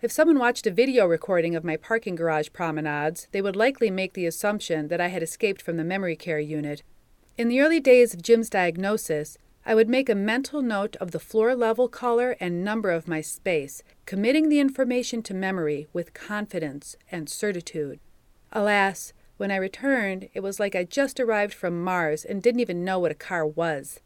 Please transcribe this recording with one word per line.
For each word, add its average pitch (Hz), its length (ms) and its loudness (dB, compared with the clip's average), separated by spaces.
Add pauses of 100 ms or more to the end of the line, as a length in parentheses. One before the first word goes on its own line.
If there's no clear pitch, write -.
If 233 100 -2
someone 311 280 6
watched 240 280 2
a 214 40 2
video 240 340 4
recording 170 500 2
of 160 100 -4
my 160 120 -2
parking 226 380 -4
garage 160 400 0
promenades, 156 800 -4
they 196 100 -2
would 190 140 -2
likely 233 340 2
make 190 240 -4
the 185 100 -4
assumption 170 640 -2
that 175 140 -2
I 175 60 0
had 175 140 -4
escaped 196 380 -2
from 170 160 -6
the 160 80 -4
memory 180 320 -2
care 160 240 -4
unit. 151 420 -6 (540)
In 233 120 0
the 247 120 4
early 320 180 6
days 247 360 8
of 170 80 -12
Jim's 226 260 4
diagnosis, 180 880 -2 (280)
I 226 120 2
would 220 120 6
make 262 200 2
a 220 80 4
mental 233 440 -2
note 208 360 -2
of 180 160 -8
the 165 80 -6
floor 220 340 2
level 233 320 2
color 240 540 0
and 175 240 -2
number 208 260 -2
of 165 160 -2
my 160 140 -4
space, 151 640 -4 (220)
committing 254 420 2
the 294 100 4
information 247 640 0
to 196 120 -10
memory 170 580 -2
with 175 220 -6
confidence 170 840 -8 (160)
and 160 160 -8
certitude. 170 720 -6 (500)
Alas, 202 600 0 (240)
when 202 160 -2
I 196 40 0
returned, 196 800 -2
it 202 60 -6
was 196 180 -6
like 202 160 -2
I 180 80 0
just 269 380 -2
arrived 214 340 0
from 175 260 -4
Mars 170 440 -2
and 196 180 -6
didn't 240 160 4
even 180 260 -2
know 190 140 0
what 170 140 0
a - 20 -4
car 170 320 -4
was. 151 580 -4